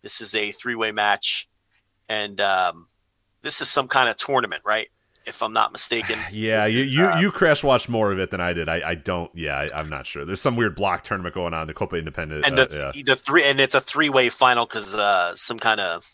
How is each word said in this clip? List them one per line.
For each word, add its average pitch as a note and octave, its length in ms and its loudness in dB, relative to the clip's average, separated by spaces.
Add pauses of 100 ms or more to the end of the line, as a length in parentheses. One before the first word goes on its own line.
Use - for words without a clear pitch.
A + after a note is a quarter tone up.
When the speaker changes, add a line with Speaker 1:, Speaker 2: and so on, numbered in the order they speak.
Speaker 1:
This G#2 200 -4
is G#2+ 120 -6
a G#2 200 0
three-way A2 400 -4
match, G#2 560 0 (580)
and, G#2 320 -4
um, F#2 480 2 (540)
this - 200 2
is - 80 4
some C3 200 2
kind B2+ 200 4
of A2 60 -2
tournament, A2+ 500 -2
right? G#2+ 220 0 (400)
If - 140 -8
I'm A2 120 -4
not A2 180 2
mistaken. A2 540 -2
Speaker 2:
<sighs> F#2 60 -12
Yeah, G#2+ 340 0
Speaker 1:
This A2 100 2
Speaker 2:
you, C3 60 2
Speaker 1:
is, C3+ 120 0
Speaker 2:
you, E3 140 4
Speaker 1:
uh, E3 120 2
Speaker 2:
you F#3+ 120 2
crash D#3 320 2
watched C3 260 2
more A2 220 2
of F#2+ 80 -2
it F#2+ 120 -2
than F#2 100 -4
I F2 120 0
did. E2 160 -2
I, E2 220 -2
I F2 40 -2
don't, F2 400 -4
yeah, D2 220 -4 (140)
I, D#2 80 -8
I'm D#2 100 -8
not C2+ 180 -10
sure. C#2+ 180 -10
There's F#2+ 160 -6
some B2+ 140 0
weird G#2+ 200 0
block F#2 280 -2
tournament F#2 320 -6
going F2 180 -4
on, D#2+ 140 -4
the D#2 80 -10
Copa F2+ 200 -4
Independent, D#2 500 -6
Speaker 1:
and C3+ 140 2
Speaker 2:
uh, C3 60 4
Speaker 1:
the, C#2+ 300 -8
Speaker 2:
yeah. C#3+ 100 -14
Speaker 1:
the C3 100 4
three, D3 280 2
and C#3 160 2
it's C3+ 160 4
a C3 60 4
three-way C3+ 480 0
final B2 380 2
'cause, G#2 280 -8
uh, F#2+ 400 2
some - 240 -2
kind A2 200 0
of F2 240 -4 (100)